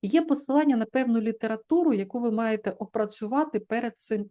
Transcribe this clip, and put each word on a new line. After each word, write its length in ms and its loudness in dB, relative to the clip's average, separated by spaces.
Є 200 2
посилання 540 2
на 80 0
певну 360 0
літературу, 720 0
яку 280 -2
ви 100 0
маєте 400 -2
опрацювати 880 -4
перед 380 -6
цим 320 -6